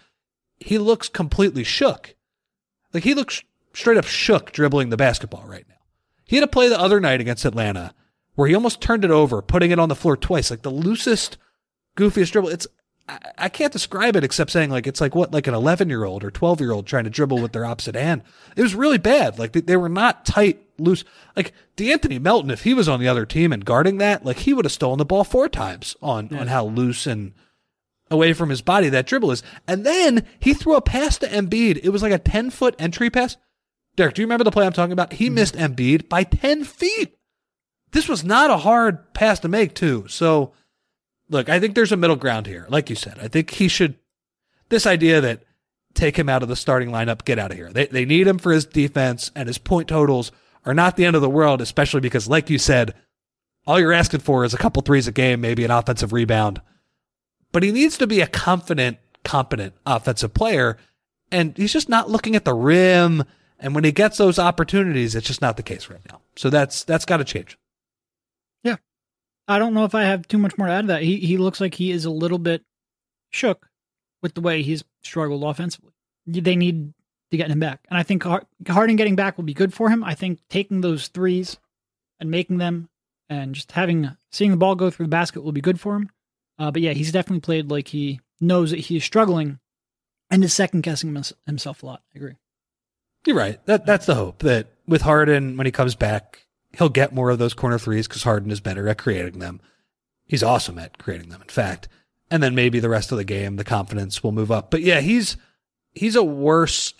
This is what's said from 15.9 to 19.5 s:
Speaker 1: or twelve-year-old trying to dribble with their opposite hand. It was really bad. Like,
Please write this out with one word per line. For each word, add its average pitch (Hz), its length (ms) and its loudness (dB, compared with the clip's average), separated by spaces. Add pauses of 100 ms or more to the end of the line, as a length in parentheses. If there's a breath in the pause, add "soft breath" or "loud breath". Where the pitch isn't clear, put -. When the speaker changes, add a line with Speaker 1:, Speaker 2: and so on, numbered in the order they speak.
Speaker 1:
or 101 80 -8
twelve-year-old 131 560 0
trying 123 160 -2
to 110 80 -6
dribble 135 280 0
with 117 120 -4
their 117 140 -6
opposite 117 280 -8
hand. 139 300 -2 (320 soft breath)
It 202 80 0
was 214 100 0
really 262 240 2
bad. 175 400 2
Like, 113 140 -4